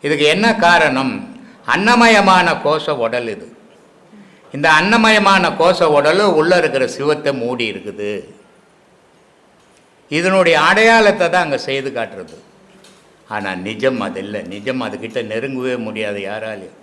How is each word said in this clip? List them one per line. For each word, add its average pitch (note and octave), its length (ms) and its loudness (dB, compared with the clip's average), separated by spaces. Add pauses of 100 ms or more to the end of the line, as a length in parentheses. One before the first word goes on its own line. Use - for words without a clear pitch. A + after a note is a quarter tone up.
இதுக்கு D3 300 0
என்ன G3+ 140 2 (160)
காரணம்? C#3+ 500 2 (600)
அன்னமயமான G3+ 760 4 (160)
கோஷ D3+ 320 -2 (100)
உடல் A#2 280 -4
இது. - 140 -16 (1040)
இந்த D3 140 -2 (120)
அன்னமயமான G3+ 800 2
கோஷ E3+ 380 2
உடல் D#3 260 2 (160)
உள்ள E3 120 2 (100)
இருக்கிற C#3 220 0 (140)
சிவத்தை C#3+ 360 -2 (100)
மூடி A#2+ 280 -4
இருக்குது. G2+ 400 -10 (2000)
இதனுடைய E3+ 460 2 (120)
அடையாளத்தை G#3 600 4
தான் F3 180 0
அங்க C3+ 200 -4
செய்து C3+ 240 -4
காட்டுறது. G2+ 440 -10 (920)
ஆனா G#2 200 -6 (180)
நிஜம் A2+ 400 -2
அது F2+ 160 -8
இல்லை. G2+ 180 -10 (120)
நிஜம் B2 320 -6
அதுகிட்ட G#2+ 360 -8 (100)
நெருங்கவே B2+ 420 -6 (120)
முடியாது G#2+ 420 -8
யாராலையும். G#2+ 560 -12